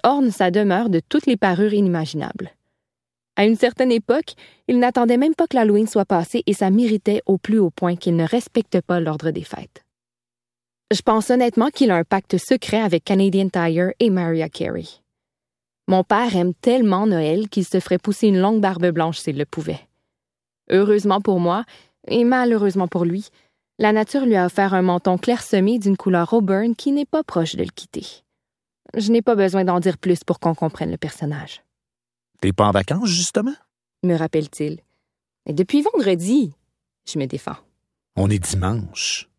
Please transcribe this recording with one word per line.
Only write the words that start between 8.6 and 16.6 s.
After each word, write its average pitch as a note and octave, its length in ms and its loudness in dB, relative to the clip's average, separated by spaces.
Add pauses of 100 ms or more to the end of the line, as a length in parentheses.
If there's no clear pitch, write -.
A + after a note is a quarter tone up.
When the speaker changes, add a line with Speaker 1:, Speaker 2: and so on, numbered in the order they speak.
Speaker 1:
pas F3 200 -2
l'ordre D#3 320 -4
des E3 100 -8
fêtes. - 420 -18 (1080)
Je G3+ 100 0
pense A3 260 2
honnêtement B3 420 2
qu'il C4 200 2
a F3+ 60 4
un E3 80 0
pacte F#3+ 340 -2
secret - 420 -2
avec F3 220 0
Canadian G3 460 2
Tire E3+ 500 0
et A#3 120 2
Mariah E3 380 0
Carey. - 380 -8 (1000)
Mon F#3 160 2
père G#3+ 320 0
aime F3 180 0
tellement G#3+ 500 2